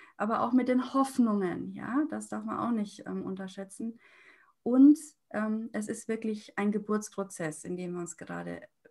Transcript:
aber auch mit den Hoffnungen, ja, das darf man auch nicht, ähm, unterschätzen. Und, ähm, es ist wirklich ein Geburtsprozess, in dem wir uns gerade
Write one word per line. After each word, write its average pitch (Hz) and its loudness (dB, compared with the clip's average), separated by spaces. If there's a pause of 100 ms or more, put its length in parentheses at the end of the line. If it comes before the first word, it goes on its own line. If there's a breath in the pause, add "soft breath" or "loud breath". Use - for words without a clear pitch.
(180 loud breath)
aber 214 0
auch 233 0
mit 254 4
den 254 2
Hoffnungen, 202 2
ja, 247 -2
das 214 -8
darf 214 -6
man 214 -6
auch 226 0
nicht, 208 -4
ähm, 190 -6
unterschätzen. 190 -10 (640 soft breath)
Und, 269 10 (320)
ähm, 220 -2
es 214 -4
ist 214 -8
wirklich 220 -6
ein 208 2
Geburtsprozess, 196 -4
in 180 -6
dem 180 -6
wir 175 -6
uns 170 -10
gerade 170 -10 (300)